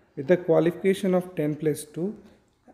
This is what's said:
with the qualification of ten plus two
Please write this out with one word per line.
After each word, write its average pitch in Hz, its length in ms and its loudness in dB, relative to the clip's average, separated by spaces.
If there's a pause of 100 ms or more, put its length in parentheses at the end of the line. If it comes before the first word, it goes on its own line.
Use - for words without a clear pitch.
(160)
with 135 100 -8
the 180 100 6
qualification 180 800 2
of 180 220 -2
ten 151 180 -2
plus 156 300 -4
two 196 320 -8 (580)